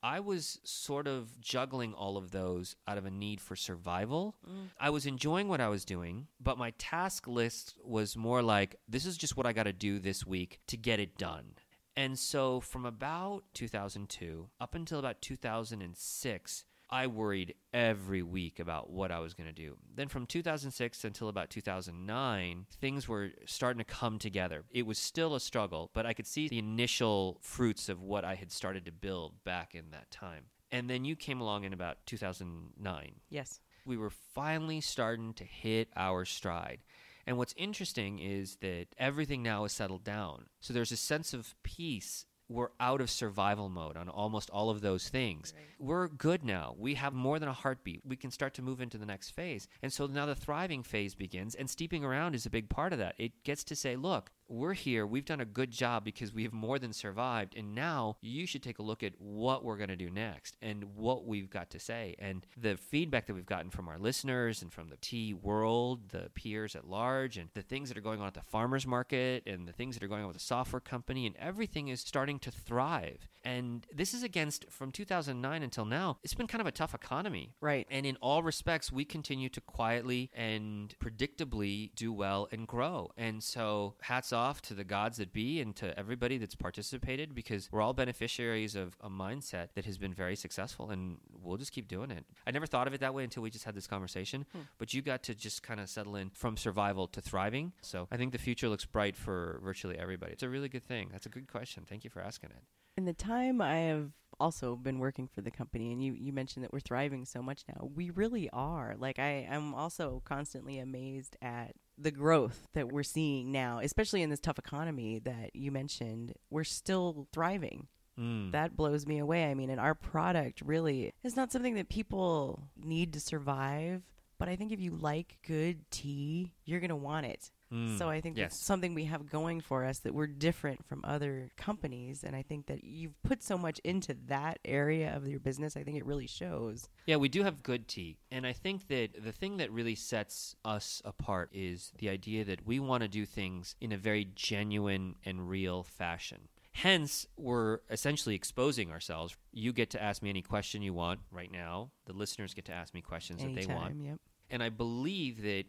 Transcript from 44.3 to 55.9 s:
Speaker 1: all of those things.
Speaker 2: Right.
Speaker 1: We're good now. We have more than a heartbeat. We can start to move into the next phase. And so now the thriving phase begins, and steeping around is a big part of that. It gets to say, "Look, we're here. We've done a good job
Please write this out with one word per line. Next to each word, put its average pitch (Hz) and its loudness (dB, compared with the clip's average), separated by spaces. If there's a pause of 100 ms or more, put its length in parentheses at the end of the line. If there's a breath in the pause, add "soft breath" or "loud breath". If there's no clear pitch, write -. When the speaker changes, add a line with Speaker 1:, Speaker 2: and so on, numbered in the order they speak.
Speaker 1:
all 107 4
of 104 2
those 95 4
things. 101 -2
Speaker 2:
Right. - -16 (160 loud breath)
Speaker 1:
We're 170 2
good 156 4
now. 85 0
We 123 0
have 139 0
more 131 4
than 156 -2
a 135 0
heartbeat. 123 -2
We 131 -4
can 131 -8
start 135 -2
to 131 -8
move 127 -2
into 117 -6
the 104 -6
next 101 -6
phase. 156 -6 (120)
And 135 -2
so 143 0
now 143 0
the 143 0
thriving 151 0
phase 104 0
begins, 95 -4
and 131 -4
steeping 165 -2
around 143 2
is 113 0
a - -2
big 110 0
part - 2
of 143 0
that. 90 0
It - -4
gets 143 -2
to - -4
say, 131 0
"Look, 143 0 (180)
we're 135 0
here. 117 2
We've 123 0
done 151 -2
a 123 0
good 120 0
job 120 2